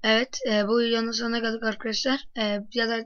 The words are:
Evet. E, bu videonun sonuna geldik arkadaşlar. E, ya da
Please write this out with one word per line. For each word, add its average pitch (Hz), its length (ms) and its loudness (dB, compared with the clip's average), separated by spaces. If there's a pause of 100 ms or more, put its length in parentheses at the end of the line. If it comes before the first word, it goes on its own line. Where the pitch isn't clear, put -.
Evet. 220 360 2 (100)
E, 208 180 4
bu 226 120 4
videonun 233 320 2
sonuna 233 280 -2
geldik 226 240 -2
arkadaşlar. 226 600 -2 (140)
E, 208 220 0 (140)
ya 226 160 0
da 226 160 -2